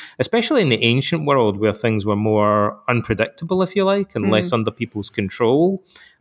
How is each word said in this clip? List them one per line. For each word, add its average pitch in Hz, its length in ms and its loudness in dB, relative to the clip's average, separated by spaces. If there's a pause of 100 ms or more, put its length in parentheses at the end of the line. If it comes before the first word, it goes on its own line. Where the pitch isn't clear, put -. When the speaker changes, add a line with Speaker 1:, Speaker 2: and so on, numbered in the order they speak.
(180)
Speaker 1:
especially 233 420 0
in 175 80 2
the 113 160 2
ancient 135 400 0
world 120 340 2
where 104 140 2
things 107 320 -2
were 104 120 0
more 104 600 2 (100)
unpredictable, 120 720 -2
if 180 120 -4
you 196 100 0
like, 196 300 -2
and 110 120 -2
Speaker 2:
Mm. - 40 2
Speaker 1:
less 107 220 2
under 110 180 0
people's 107 380 -8
control. 131 760 0 (380)